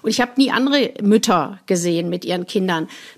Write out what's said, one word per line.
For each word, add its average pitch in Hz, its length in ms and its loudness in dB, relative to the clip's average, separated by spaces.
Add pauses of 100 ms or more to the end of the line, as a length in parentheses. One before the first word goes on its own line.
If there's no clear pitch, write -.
Und - 80 -2
ich 226 100 -2
hab 247 180 0
nie 269 140 4
andere 269 400 2 (100)
Mütter 202 640 2
gesehen 175 420 0
mit 175 160 -6
ihren 175 220 -4
Kindern, 180 400 -2 (320)